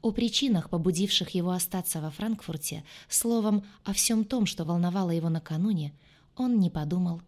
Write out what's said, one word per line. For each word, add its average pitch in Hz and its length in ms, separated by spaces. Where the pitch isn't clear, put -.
о 226 100
причинах, 226 580
побудивших 175 600
его 180 200
остаться 180 500
во 151 100
Франкфурте, 202 720
словом, 214 580
о 196 100
всём 220 320
том, 220 200
что 170 200
волновало 175 460
его 165 180
накануне, 160 640
он 247 240
не 175 100
подумал 170 580